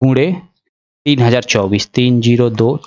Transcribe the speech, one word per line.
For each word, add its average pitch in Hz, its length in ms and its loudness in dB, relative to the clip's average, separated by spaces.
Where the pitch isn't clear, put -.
गुणे 135 300 2
तीन 143 140 0
हजार 120 240 2
चौबीस, 101 460 -2
तीन 123 300 0
जीरो 120 320 0
दो 113 240 -2